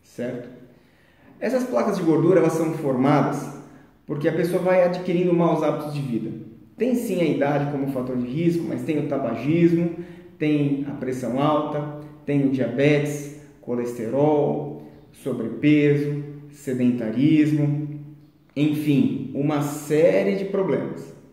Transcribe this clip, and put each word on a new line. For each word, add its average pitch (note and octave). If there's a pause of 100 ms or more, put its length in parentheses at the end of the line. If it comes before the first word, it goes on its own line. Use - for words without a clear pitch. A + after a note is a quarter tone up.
certo? B2 (880)
Essas B3
placas G#3+
de F3
gordura, E3
elas D#3+
são D#3+
formadas C#3 (500)
porque D3
a D#3
pessoa F3
vai F3+
adquirindo F3
maus D#3+
hábitos D3
de C#3+
vida. A2+ (460)
Tem B3
sim G3
a E3
idade C#3+
como C3+
fator B2+
de B2
risco, E3
mas B2+
tem D3+
o C#3
tabagismo, D#3+ (440)
tem D3
a -
pressão B2+
alta, D3+ (260)
tem C#3+
o C3
diabetes, C3+ (220)
colesterol, A#2+ (300)
sobrepeso, C#3+ (260)
sedentarismo, C#3 (680)
enfim, D3
uma D3
série F#3
de F#3+
problemas. - (200)